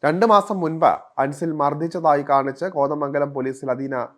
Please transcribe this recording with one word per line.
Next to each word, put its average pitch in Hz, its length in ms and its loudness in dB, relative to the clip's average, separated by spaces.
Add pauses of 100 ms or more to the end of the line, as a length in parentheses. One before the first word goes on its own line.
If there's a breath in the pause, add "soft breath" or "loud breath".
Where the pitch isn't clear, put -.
രണ്ട് 165 220 2
മാസം 208 340 4
മുൻപ് 160 320 2 (260)
അൻസിൽ 143 340 -2
മർദ്ദിച്ചതായി 151 720 0
കാണിച്ച് 139 420 0
കോതമംഗലം 143 680 -2
പോലീസിൽ 131 380 -6
അധീന 135 240 -4 (220)